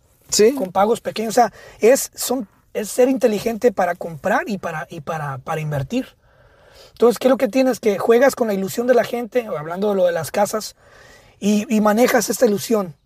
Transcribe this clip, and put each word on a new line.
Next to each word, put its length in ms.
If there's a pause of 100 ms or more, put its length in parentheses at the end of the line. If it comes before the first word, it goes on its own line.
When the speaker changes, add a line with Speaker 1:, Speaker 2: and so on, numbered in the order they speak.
(300)
Speaker 1:
Sí. 260
Speaker 2:
Con 180
pagos 260
pequeños. 320
O 40
sea, 180 (260)
es, 360
son, 340 (240)
es 160
ser 180
inteligente 640
para 240
comprar 520
y 100
para, 320
y 100
para, 380
para 240
invertir. 440 (840)
Entonces, 260
¿qué 100
es 20
lo 80
que 100
tienes? 320
Que 180
juegas 380
con 140
la 40
ilusión 340
de 60
la 120
gente, 420
hablando 420
de 60
lo 100
de 60
las 200
casas, 440 (640)
y, 340
y 60
manejas 500
esta 160
ilusión, 480 (120)